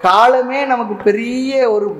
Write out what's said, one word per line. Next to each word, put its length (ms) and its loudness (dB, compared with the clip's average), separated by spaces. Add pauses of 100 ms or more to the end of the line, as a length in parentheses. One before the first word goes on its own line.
காலமே 580 2
நமக்கு 300 -2 (100)
பெரிய 480 -2 (180)
ஒரு 160 0 (140)